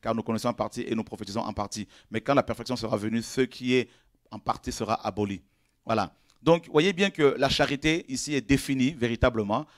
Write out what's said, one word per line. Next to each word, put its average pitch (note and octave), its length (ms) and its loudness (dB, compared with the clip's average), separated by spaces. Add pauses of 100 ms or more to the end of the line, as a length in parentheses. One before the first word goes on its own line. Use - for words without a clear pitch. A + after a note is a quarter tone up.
car A2+ 140 -2
nous A2+ 80 -2
connaissons A2+ 260 -2
en A#2 60 -2
partie G#2+ 280 -4
et - 120 -2
nous A2 80 -2
prophétisons G#2 380 -8
en - 120 -6
partie. G2+ 360 -6 (220)
Mais A2 100 -2
quand C#3 120 0
la C#3 120 6
perfection A#2+ 320 -6
sera A2 200 -2
venue, A2 240 -2
ce - 200 -4
qui B2+ 340 0
est B2 160 2 (400)
en A2 80 -14
partie - 320 -6
sera A2+ 340 -2
aboli. G2+ 380 -2 (420)
Voilà. G#2+ 300 0 (260)
Donc, E3 300 4
voyez E3 220 4
bien F#3+ 180 0
que C#3+ 260 4
la C3+ 120 2
charité D3 640 0
ici C3+ 240 -4
est C3+ 60 2
définie C3 520 2
véritablement. A2+ 760 0 (120)